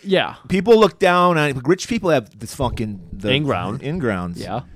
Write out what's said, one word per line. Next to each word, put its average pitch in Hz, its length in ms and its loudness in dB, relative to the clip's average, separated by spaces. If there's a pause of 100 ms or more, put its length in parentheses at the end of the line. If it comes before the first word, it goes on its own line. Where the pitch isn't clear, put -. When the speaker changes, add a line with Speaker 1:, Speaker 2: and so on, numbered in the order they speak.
Speaker 1:
Yeah. 180 320 0 (140)
Speaker 2:
people 202 300 4
look 208 200 4
down 180 400 4
on 143 260 0
rich 180 240 0
people 208 220 -2
have 120 280 0
this 107 160 -14
fucking 110 460 -4 (120)
the 104 180 -6
Speaker 1:
In 143 140 0
ground. 101 380 -4
Speaker 2:
in 151 160 -6
grounds. 90 420 -4
Speaker 1:
Yeah. 98 220 -8 (140)